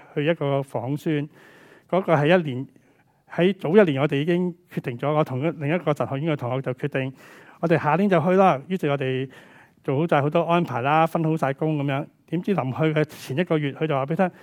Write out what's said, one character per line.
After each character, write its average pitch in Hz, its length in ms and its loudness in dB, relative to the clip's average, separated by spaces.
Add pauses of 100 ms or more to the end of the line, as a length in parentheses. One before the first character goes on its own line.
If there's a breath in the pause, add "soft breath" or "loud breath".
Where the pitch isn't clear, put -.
(140)
去 147 120 -2
一 165 80 2
個 139 260 -2
訪 131 380 -6
宣， 151 300 -4 (640 loud breath)
嗰 180 120 0
個 185 120 0
係 156 240 4
一 180 60 0
年， 135 240 -6 (640 soft breath)
喺 185 280 2
早 - 120 -4
一 196 200 6
年 135 120 0
我 151 60 2
哋 143 140 -2
已 151 40 -4
經 175 280 0 (180)
決 165 100 -8
定 120 160 -6
咗， 143 160 -2
我 151 100 2
同 127 180 -4 (180)
另 147 140 -2
一 180 60 0
個 156 140 0
神 123 140 -2
學 135 120 -4
院 160 140 -2
嘅 - 40 -2
同 120 160 -6
學 135 80 -4
就 127 120 -4
決 147 160 -6
定， 135 240 -4 (480 loud breath)
我 165 80 0
哋 165 120 4
下 151 140 2
年 196 140 2
就 170 120 4
去 180 100 2
啦。 180 360 4
於 185 80 -4
是 170 120 -2
我 143 100 0
哋 131 320 -4 (540 loud breath)
做 139 140 -2
好 165 100 0
晒 151 140 4
好 143 80 0
多 170 120 2
安 170 220 2
排 127 180 -4
啦， 156 260 4
分 165 160 -2
好 160 140 0
晒 139 160 -2
工 156 240 -2
咁 139 80 -2
樣。 139 200 -4 (220)
點 165 140 -4
知 202 140 -2
臨 131 160 -2
去 156 280 0
嘅 147 60 2
前 - 320 -10
一 175 60 2
個 165 140 0
月， 147 160 -2
佢 160 140 -4
就 151 80 -2
話 135 100 -2
俾 139 40 -4
你 165 60 -4
聽， 185 160 2 (120)